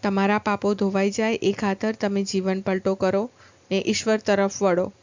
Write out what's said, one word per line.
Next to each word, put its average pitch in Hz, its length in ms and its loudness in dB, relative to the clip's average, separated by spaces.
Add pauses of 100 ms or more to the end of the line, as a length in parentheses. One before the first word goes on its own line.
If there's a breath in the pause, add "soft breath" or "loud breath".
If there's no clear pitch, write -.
તમારા 202 360 2
પાપો 208 360 0
ધોવાઈ 196 360 0
જાય 220 320 -2
એ 196 100 0
ખાતર 202 400 -2
તમે 202 300 -2
જીવન 190 380 -2
પલટો 190 340 -2
કરો 196 360 0 (400 loud breath)
ને 190 160 0
ઈશ્વર 220 320 0
તરફ 196 440 0
વળો. 185 300 2 (100)